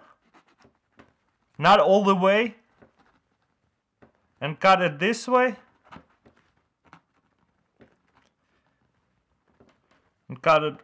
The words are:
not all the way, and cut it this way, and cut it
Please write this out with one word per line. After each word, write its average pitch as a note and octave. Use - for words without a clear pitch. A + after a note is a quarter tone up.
not F3+
all G3
the G3
way, G3+
and D3+
cut F#3+
it D3+
this A3
way, B3
and B2+
cut D#3
it D3+